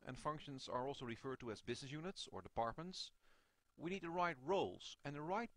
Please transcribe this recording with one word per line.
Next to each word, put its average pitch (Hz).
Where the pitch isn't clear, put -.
and 131
functions 143
are 123
also 139
referred 127
to 123
as 104
business 131
units 156
or 92
departments. 117
We 165
need 190
the 170
right 175
roles 143
and 143
the 147
right 202